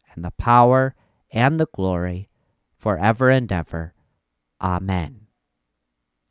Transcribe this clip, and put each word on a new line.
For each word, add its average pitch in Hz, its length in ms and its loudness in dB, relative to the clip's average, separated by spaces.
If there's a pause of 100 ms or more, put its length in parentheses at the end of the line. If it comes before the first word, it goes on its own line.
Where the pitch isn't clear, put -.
(140)
and 82 100 -10
the 87 80 -8
power, 123 640 4 (340)
and 139 300 0
the 156 120 0
glory, 90 580 -4 (480)
forever 110 520 0
and 131 220 0
ever. 85 420 -6 (680)
Amen. 92 640 -4 (1040)